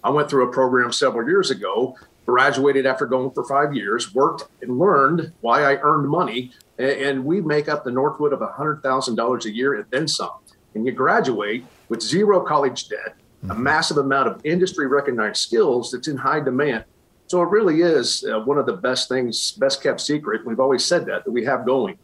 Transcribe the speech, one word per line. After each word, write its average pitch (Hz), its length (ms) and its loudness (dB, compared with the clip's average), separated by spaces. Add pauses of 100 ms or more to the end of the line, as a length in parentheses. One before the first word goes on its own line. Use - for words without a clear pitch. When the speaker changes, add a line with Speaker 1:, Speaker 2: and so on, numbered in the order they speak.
Speaker 1:
I 127 100 0
went 147 180 0
through 127 180 4
a 127 60 -6
program 123 400 2
several 117 340 0
years 185 240 2
ago 101 460 -4 (320)
graduated 135 560 4
after 135 200 0
going 131 260 -2
for - 120 -6
five 143 300 0
years, 101 400 -4
worked 139 340 0 (140)
and 123 180 -4
learned 160 520 2 (100)
why 117 160 2 (140)
I - 100 4
earned 147 260 2
money. 127 440 -2 (260)
A-, 135 300 0
and 135 180 -2
we 180 160 0
make 147 260 0
up 147 160 -2
the 123 80 -4
Northwood 143 420 0
of 123 80 -4
a 98 160 -6
hundred 151 260 -4
thousand 135 320 0
dollars 117 300 0
a 107 60 -6
year 127 220 0
and 104 160 -6
then 147 180 -2
some. - 300 -6 (380)
And 110 100 -4
you 131 60 0
graduate 127 720 0 (240)
with 113 120 -4
zero 185 400 2
college 139 480 0
debt, 104 260 -10
a - 320 -16
Speaker 2:
Mm-hmm. 107 160 -4
Speaker 1:
massive 156 340 2
amount 135 300 2
of - 160 -4
industry 165 420 0
recognized 139 520 0
skills 135 540 2
that's 127 180 -8
in 139 80 -6
high 135 240 0
demand. 127 420 -2 (440)
So 180 140 2
it 170 80 2
really 185 320 4
is, 160 440 2
uh, 110 160 -2
one 143 160 0
of 131 80 0
the 101 120 -2 (100)
best 127 200 -2
things, 123 460 -4
best 135 280 -2
kept 135 200 -2
secret. 147 440 -4
We've 113 140 -4
always 127 240 2
said 165 220 0
that, 92 200 -4
that - 60 -4
we 117 140 -2
have 123 200 -2
going. 117 380 0